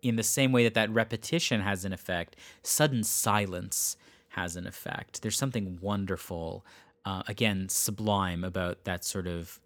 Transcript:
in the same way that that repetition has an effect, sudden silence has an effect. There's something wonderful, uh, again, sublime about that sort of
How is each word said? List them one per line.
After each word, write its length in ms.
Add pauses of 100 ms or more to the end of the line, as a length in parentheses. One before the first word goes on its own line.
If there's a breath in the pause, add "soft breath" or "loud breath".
in 160
the 60
same 280
way 120
that 100
that 160
repetition 720
has 240
an 80
effect, 420 (260 loud breath)
sudden 420
silence 920 (320 soft breath)
has 260
an 120
effect. 540
There's 160
something 440
wonderful, 840 (400 loud breath)
uh, 220
again, 420
sublime 760
about 400
that 220
sort 220
of 380